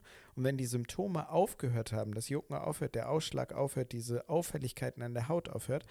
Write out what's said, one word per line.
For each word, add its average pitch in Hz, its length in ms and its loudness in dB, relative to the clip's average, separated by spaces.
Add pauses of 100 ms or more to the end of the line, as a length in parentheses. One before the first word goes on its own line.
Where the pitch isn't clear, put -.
(360)
Und 127 80 0
wenn 135 140 4
die 131 100 0
Symptome 151 640 0
aufgehört 139 600 2
haben, 107 220 0
das 110 160 -4
Jucken 143 260 -2
aufhört, 151 380 -2
der 113 160 -2
Ausschlag 139 440 0
aufhört, 135 400 0
diese 120 360 -2
Auffälligkeiten 135 720 0
an 120 140 -2
der 117 120 0
Haut 170 220 0
aufhört, - 420 -2